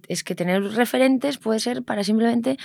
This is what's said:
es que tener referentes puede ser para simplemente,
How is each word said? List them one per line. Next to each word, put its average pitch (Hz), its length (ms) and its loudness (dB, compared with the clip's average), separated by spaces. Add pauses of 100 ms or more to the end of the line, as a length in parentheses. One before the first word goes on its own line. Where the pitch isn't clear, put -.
es 180 160 -6
que - 100 -6
tener 180 300 0
referentes 254 720 2
puede 220 220 -2
ser 247 240 -4
para 208 220 -2
simplemente, 233 600 2